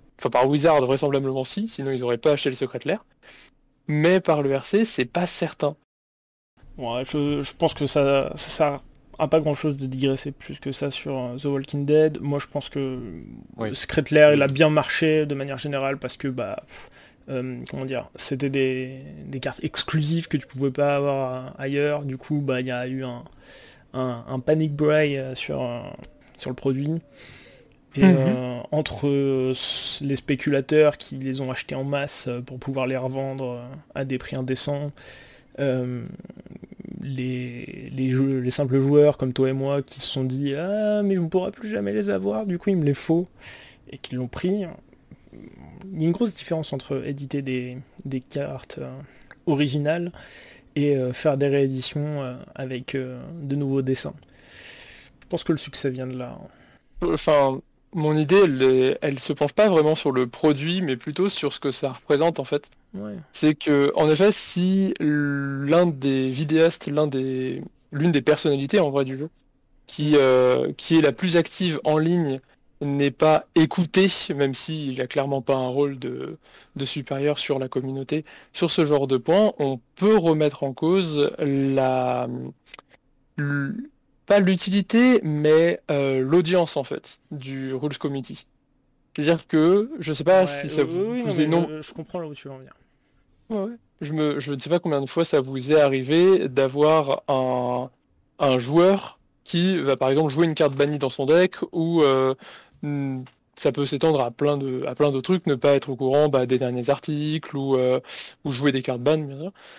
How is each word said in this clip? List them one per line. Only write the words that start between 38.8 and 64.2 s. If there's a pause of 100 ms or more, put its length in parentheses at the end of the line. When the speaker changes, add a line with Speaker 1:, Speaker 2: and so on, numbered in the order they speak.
Speaker 2:
joueurs
comme
toi
et
moi
qui
se
sont
dit : «
Ah,
mais
on
pourra
plus
jamais
les
avoir,
du
coup
il
me
les
faut », (640)
et
qui
l'ont
pris. (1300)
Il
y
a
une
grosse
différence
entre
éditer
des, (280)
des
cartes,
euh, (480)
originales (640)
et,
euh,
faire
des
rééditions,
euh, (200)
avec,
euh, (200)
de
nouveaux
dessins. (1080)
Je
pense
que
le
succès
vient
de
là. (640)
Speaker 1:
Enfin, (320)
mon
idée,
elle
est,
elle
se
penche
pas
vraiment
sur
le
produit,
mais
plutôt
sur
ce
que
ça
représente,
en
fait. (240)
Speaker 2:
Ouais. (180)
Speaker 1:
C'est
que,
en
effet,